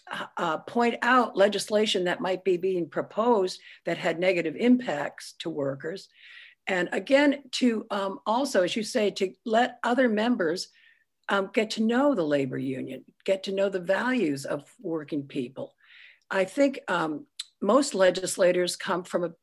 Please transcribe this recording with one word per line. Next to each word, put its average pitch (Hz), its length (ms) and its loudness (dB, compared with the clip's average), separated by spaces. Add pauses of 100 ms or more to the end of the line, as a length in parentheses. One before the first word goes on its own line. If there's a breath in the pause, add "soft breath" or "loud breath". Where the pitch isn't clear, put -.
(380)
uh, 165 220 -2
point 240 420 0
out 240 360 2
legislation 208 680 2
that 175 160 -2
might 180 220 -2
be 180 140 2
being 175 320 -2
proposed 202 720 0 (260 loud breath)
that 170 120 -4
had 165 220 -2
negative 175 360 0
impacts 220 800 0
to - 160 -10
workers. 147 600 -6 (580 loud breath)
And 180 240 0
again, 269 520 2 (100)
to, 226 380 0
um, 196 340 -4
also, 233 380 2
as 175 120 -2
you 220 80 -2
say, 214 280 0
to 190 220 -4 (120)
let 240 380 2
other 247 260 2
members, 208 600 0 (600 soft breath)
um, 196 240 0
get 214 180 0
to 220 120 -2
know 254 320 4
the 175 80 0
labor 139 340 0
union, 131 480 -8 (180)
get 190 200 0
to 202 80 -6
know 196 180 0
the 190 100 -4
values 185 640 0
of 156 180 -6 (180)
working 151 460 -6
people. - 480 -10 (560 loud breath)
I 190 140 2
think, 277 420 0
um, 160 380 -2 (360)
most 240 320 4
legislators 180 800 2
come 180 280 -4
from 175 200 -4
a 170 200 -6